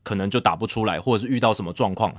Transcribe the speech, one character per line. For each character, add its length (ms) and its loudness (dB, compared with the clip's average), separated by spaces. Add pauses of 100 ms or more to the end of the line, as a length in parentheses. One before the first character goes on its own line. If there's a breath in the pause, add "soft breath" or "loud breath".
可 120 -6
能 140 -2
就 100 2
打 160 4
不 120 -4
出 180 -2
来， 160 0
或 160 2
者 80 -6
是 80 -2
遇 60 0
到 140 4
什 120 -4
么 80 -6
状 220 0
况 240 0